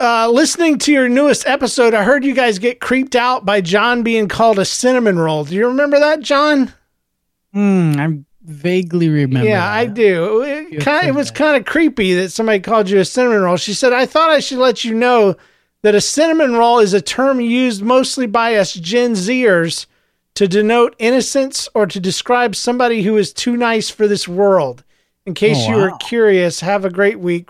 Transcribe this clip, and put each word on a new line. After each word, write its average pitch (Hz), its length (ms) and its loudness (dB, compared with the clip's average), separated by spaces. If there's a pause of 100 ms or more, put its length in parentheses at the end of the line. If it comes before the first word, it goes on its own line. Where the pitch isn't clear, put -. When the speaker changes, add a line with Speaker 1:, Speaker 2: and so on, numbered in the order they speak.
Speaker 1:
uh, 233 300 2
"Listening 311 480 2
to 294 140 0
your 262 160 2
newest 269 380 2
episode, 247 480 0
I 202 100 0
heard 262 200 2
you 269 100 -2
guys 233 240 0
get 240 220 -4
creeped 262 340 -2
out 247 300 0
by 202 160 0
John 214 420 0
being 226 260 0
called 226 300 2
a 185 60 0
cinnamon 240 540 0
roll." 156 260 -2
Do 156 100 -8
you 214 120 0
remember 285 320 2
that, 302 220 2
John? 285 520 0 (800)
Speaker 2:
Hmm, 190 460 2
I 151 200 -2 (240)
vaguely 170 680 -2
remember 143 380 0
Speaker 1:
Yeah, 196 220 0
I 220 160 -2
Speaker 2:
that. 208 80 -8
Speaker 1:
do. 208 480 2
It 294 220 -6
Speaker 2:
You 294 160 -12
Speaker 1:
ki-, 147 100 -2
it 311 120 0
Speaker 2:
said 277 120 -2
Speaker 1:
was 285 140 -2
Speaker 2:
that. - 100 -14
Speaker 1:
kinda 285 260 0
creepy 233 500 0
that 180 160 -2
somebody 220 300 -2
called 208 280 0
you 202 100 2
a - 60 2
cinnamon 233 380 0
roll. 180 160 0
She 208 160 -6
said, 247 180 0
"I 247 140 0
thought 320 240 2
I 285 100 2
should 262 180 -6
let 254 260 0
you 226 100 -4
know 226 420 2 (460)
that 208 120 2
a 202 60 2
cinnamon 311 540 0
roll 233 240 2
is 202 160 2
a 202 80 0
term 254 400 -2
used 233 400 -2
mostly 254 440 0
by 226 280 0
us 202 180 0
Gen 226 400 -2
Zers 190 720 0 (500)
to 202 140 0
denote 220 500 2
innocence 262 760 -2
or 214 120 0
to 190 140 -8
describe 233 560 -2
somebody 240 460 -2
who 214 160 0
is 196 160 -2
too 240 220 -4
nice 226 340 -2
for 214 180 0
this 202 180 -4
world. 180 560 0 (440)
In 185 60 -8
case 214 280 0
Speaker 2:
Oh, - 100 -2
Speaker 1:
you 226 60 0
were 196 140 2
Speaker 2:
wow. - 80 -10
Speaker 1:
curious, 196 640 0
have 196 240 -2
a 190 60 -4
great 202 300 -2
week, 175 300 -6